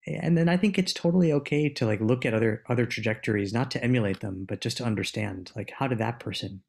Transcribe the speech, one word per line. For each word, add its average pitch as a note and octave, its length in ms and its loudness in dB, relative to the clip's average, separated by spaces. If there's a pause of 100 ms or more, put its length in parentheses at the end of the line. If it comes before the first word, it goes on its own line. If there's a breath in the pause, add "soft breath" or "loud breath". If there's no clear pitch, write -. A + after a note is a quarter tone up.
And D#3+ 300 0
then E3+ 120 4
I F3 80 4
think G3 220 2
it's F#3+ 140 0
totally E3+ 400 4
okay D3 380 2
to, C3+ 160 -2
like, G#2+ 140 2
look B2 260 2
at A2+ 80 2
other, A2 340 2
other A#2+ 180 2
trajectories, A2 640 -2
not A#2+ 200 0
to - 100 -4
emulate A#2+ 380 2
them, F#2+ 260 -6
but G2+ 140 -6
just A#2 180 -4
to B2 60 -6
understand, G#2 720 -4
like, G2+ 220 -8
how C3+ 80 0
did B2 120 0
that A2+ 220 -2
person F#2+ 480 -8